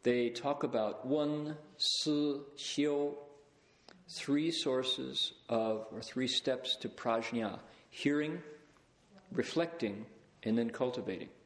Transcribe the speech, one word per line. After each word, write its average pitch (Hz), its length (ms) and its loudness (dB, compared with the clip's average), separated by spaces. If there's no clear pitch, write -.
They 123 280 4
talk 139 320 -2
about 120 440 0
wen, 151 480 0
si, 147 640 0
xiu, 143 580 2
three 147 420 2
sources 131 800 0
of, 110 460 2
or - 80 -8
three 131 260 -2
steps - 540 0
to 113 80 -4
prajna: 113 720 0
hearing, 151 540 0
reflecting, - 760 0
and 110 140 4
then 117 120 2
cultivating. 113 600 -2